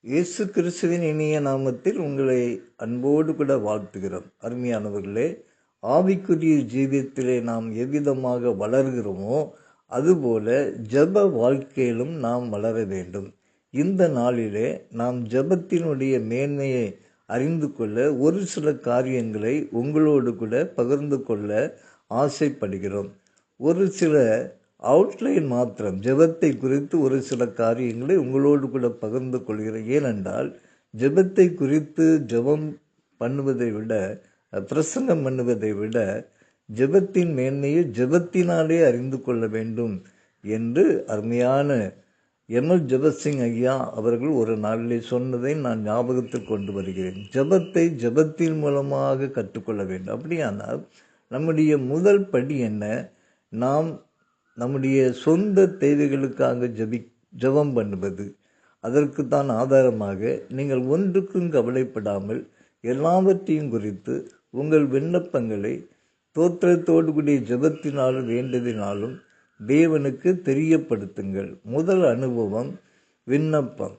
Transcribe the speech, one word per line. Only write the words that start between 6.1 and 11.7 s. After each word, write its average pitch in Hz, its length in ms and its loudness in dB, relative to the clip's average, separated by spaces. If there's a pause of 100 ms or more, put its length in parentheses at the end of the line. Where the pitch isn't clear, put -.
ஜீவியத்திலே 131 680 0
நாம் 113 340 -4
எவ்விதமாக 127 800 0
வளர்கிறோமோ, 113 920 0 (380)
அதுபோல 127 840 2 (180)
ஜெப 175 380 4
வாழ்க்கையிலும் 135 920 0